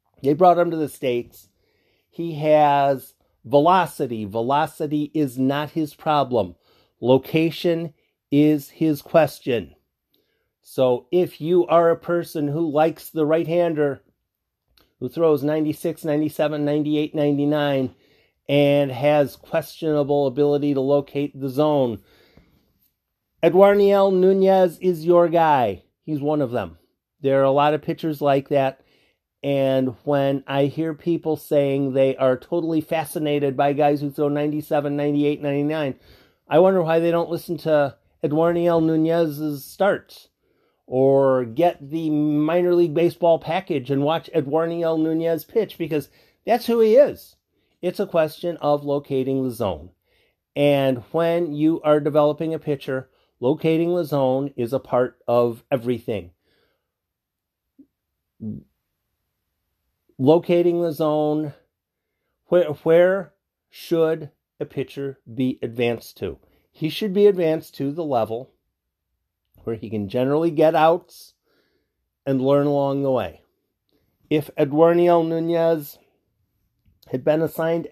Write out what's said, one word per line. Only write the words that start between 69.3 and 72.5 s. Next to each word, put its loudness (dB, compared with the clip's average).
where -6
he -12
can -6
generally -2
get 2
outs 0
and -2
learn 2